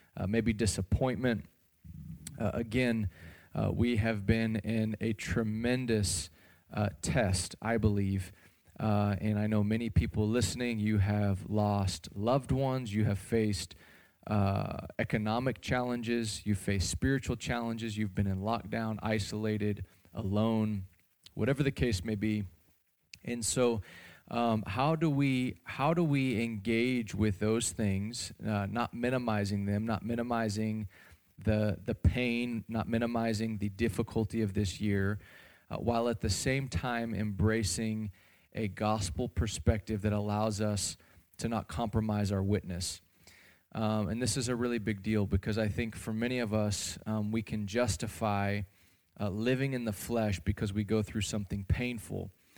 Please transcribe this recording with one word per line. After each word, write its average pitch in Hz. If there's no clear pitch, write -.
uh, 95
maybe 113
disappointment. 113
Uh, 104
again, 117
uh, 104
we 120
have 107
been 113
in 110
a 113
tremendous, 113
uh, 104
test, -
I 113
believe. 101
Uh, 104
and 107
I 107
know 107
many 110
people 110
listening, 120
you 107
have 101
lost 104
loved 120
ones, 131
you 107
have 101
faced, 107
uh, 101
economic 113
challenges, 120
you've 101
faced 98
spiritual 131
challenges, 117
you've 104
been 101
in 95
lockdown, 110
isolated, 107
alone, 107
whatever 135
the 139
case 120
may 113
be. 107
And 120
so, 120
um, 117
how 135
do 160
we, 135
how 147
do 175
we 131
engage 117
with 104
those 110
things, 104
uh, 104
not 117
minimizing 110
them, 101
not 110
minimizing 110
the, 107
the 113
pain, 120
not 113
minimizing 113
the 104
difficulty 113
of 98
this 104
year, 101
uh, 110
while 117
at 117
the 107
same 135
time 117
embracing 110
a 107
gospel 107
perspective 110
that 104
allows 104
us 104
to 117
not 113
compromise 107
our 98
witness? 92
Um, 107
and 113
this 123
is 120
a 127
really 120
big 104
deal 107
because 98
I 110
think 113
for -
many 120
of 113
us, 104
um, 107
we 113
can 107
justify, 104
uh, 104
living 127
in 123
the 107
flesh 107
because 104
we 107
go 107
through 104
something 101
painful. 104